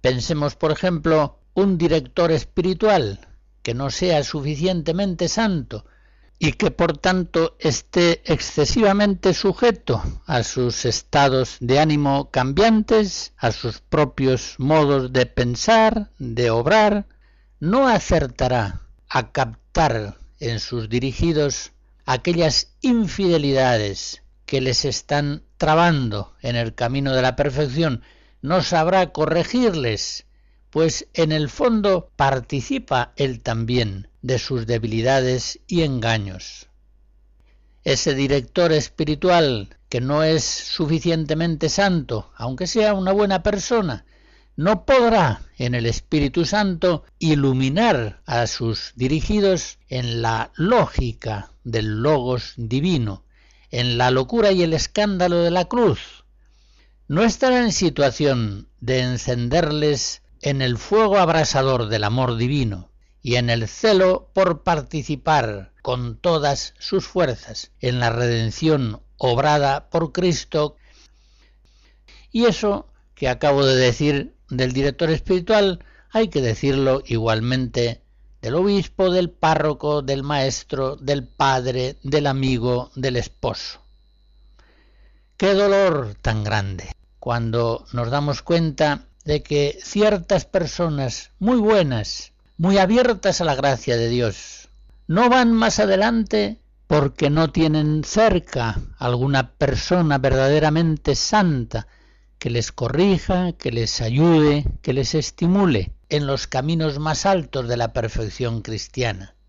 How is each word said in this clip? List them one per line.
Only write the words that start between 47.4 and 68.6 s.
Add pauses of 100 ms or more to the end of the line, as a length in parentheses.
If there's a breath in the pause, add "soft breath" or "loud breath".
a
sus
dirigidos (100)
en
la
lógica (120)
del
logos
divino, (460 soft breath)
en
la
locura
y
el
escándalo
de
la
cruz. (840)
No
estará
en
situación (100)
de
encenderles (200)
en
el
fuego
abrasador
del
amor
divino (300)
y
en
el
celo
por
participar
con
todas
sus
fuerzas
en
la
redención (160)